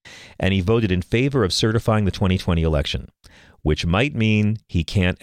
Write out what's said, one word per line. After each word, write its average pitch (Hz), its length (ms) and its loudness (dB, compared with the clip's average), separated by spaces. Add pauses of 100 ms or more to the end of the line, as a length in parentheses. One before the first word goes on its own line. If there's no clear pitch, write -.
(400)
and 95 140 0
he 95 80 2
voted 110 280 2
in 90 120 0
favor 131 420 0
of 90 80 0
certifying 110 540 0
the 90 40 0
twenty 92 280 0
twenty 82 240 0
election, 78 480 -2 (500)
which 76 240 -2
might 110 300 0
mean 107 420 2 (120)
he 87 140 -2
can't 90 400 0